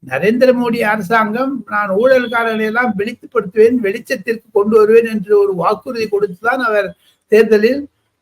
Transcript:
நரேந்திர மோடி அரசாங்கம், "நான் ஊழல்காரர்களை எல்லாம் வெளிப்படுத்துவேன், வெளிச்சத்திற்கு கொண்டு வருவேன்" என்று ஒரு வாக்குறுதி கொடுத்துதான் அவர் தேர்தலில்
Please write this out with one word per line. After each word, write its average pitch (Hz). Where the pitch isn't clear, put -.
நரேந்திர 233
மோடி 233
அரசாங்கம், 220
"நான் 208
ஊழல்காரர்களை 233
எல்லாம் 220
வெளிப்படுத்துவேன், 220
வெளிச்சத்திற்கு 226
கொண்டு 214
வருவேன்" 220
என்று 208
ஒரு 202
வாக்குறுதி 214
கொடுத்துதான் 208
அவர் 214
தேர்தலில் 220